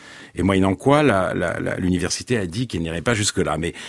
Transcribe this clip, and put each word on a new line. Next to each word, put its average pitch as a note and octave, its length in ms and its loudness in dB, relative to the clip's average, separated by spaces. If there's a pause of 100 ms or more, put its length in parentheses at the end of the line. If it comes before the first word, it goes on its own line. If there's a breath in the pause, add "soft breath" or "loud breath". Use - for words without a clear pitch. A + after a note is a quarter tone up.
(360 loud breath)
Et F2 60 -2
moyennant F#2+ 320 4
quoi, D3 300 4
la, F#2+ 280 2
la, E2+ 280 -2
la, F2 160 -4
l'université F2+ 600 -2
a G2 100 -2
dit A2 200 -6
qu'elle E2+ 160 -4
n'irait E2 200 -4
pas A#2+ 120 0
jusque-là. F2 420 0
Mais, D#2+ 160 -4 (160 loud breath)